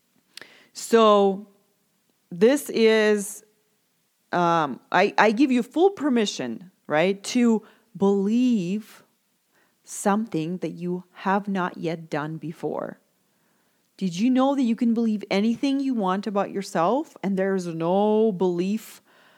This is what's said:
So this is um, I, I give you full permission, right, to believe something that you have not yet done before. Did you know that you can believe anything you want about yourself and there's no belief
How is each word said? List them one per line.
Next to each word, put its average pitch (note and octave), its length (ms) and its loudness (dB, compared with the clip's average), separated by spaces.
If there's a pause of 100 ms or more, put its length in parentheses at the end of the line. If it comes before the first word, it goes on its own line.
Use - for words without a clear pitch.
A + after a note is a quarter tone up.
(720)
So G#3 760 4 (840)
this A#3 380 2
is G#3+ 720 2 (880)
um, E3+ 480 0 (120)
I, F#3+ 260 2
I A3 140 6
give B3+ 200 2
you B3 120 2
full F#4 280 2
permission, G#3+ 800 -4 (160)
right, F#3 380 0
to A#3 380 2 (340)
believe G3+ 1080 0 (800)
something F#3 720 -4
that E3 120 -8
you F3 340 -8 (100)
have G3+ 340 -2
not F#3+ 300 -4
yet E3 320 -8
done D#3 280 -6
before. - 640 -10 (1000)
Did F3 200 -4
you A3+ 120 2
know C4 260 2
that C#4 60 -2
you A3+ 140 0
can A#3 180 0
believe A3 360 -2
anything A#3 500 0
you C4+ 140 -2
want G3 340 -2
about G3 240 -2
yourself G3 720 -2
and G3 140 -2
there's F#3+ 300 0
no G3+ 640 2
belief F#3 680 -2 (360)